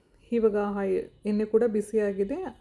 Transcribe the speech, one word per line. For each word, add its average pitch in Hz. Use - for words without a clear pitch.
ಇವಾಗ 220
ಆಯ್-, 202
ಎಣ್ಣೆ 208
ಕೂಡ 220
ಬಿಸಿಯಾಗಿದೆ. 208